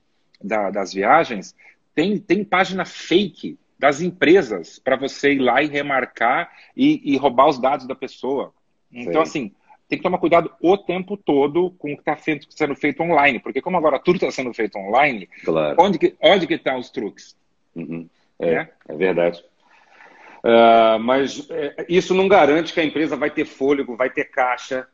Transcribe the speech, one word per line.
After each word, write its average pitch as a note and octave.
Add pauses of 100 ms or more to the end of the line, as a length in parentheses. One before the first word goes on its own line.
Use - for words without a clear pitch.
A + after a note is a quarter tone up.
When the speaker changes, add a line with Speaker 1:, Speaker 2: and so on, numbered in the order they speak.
(420)
Speaker 1:
da, G#2
das F#2+
viagens, G#2+ (400)
tem, F#3+
tem G3+
página F#3
fake - (220)
das C#3+
empresas E3+
pra C3
você C3+
ir C#3
lá B2+
e D3+
remarcar C#3 (260)
e, C#3+
e C#3
roubar C3
os C#3
dados C3
da B2+
pessoa. B2 (400)
Então, B2
Speaker 2:
Sei. D#3+
Speaker 1:
assim, D3+ (340)
tem D3
que -
tomar F3+
cuidado E3 (100)
o F3+
tempo F#3
todo D3+
com D3
o C#3
que -
tá D3+
feito, D3+
sendo C#3+
feito D3
online. D3
Porque A#2
como F3+
agora D3+
tudo F3+
tá D3+
sendo B2+
feito G#2
online, A2 (160)
Speaker 2:
Claro. D#2
Speaker 1:
onde E3+
que, -
onde E3+
que D#3
tá C3
os B2
truques? - (400)
Speaker 2:
Uhum. E2 (320)
É, E2+
Speaker 1:
Né? - (200)
Speaker 2:
é D2
verdade. F2 (960)
Ah, A2+
mas, B2+
é, -
isso F3
não F#3+
garante E3
que -
a D#3+
empresa C#3+
vai D3
ter D3+
fôlego, C3+
vai C3
ter C#3+
caixa B2+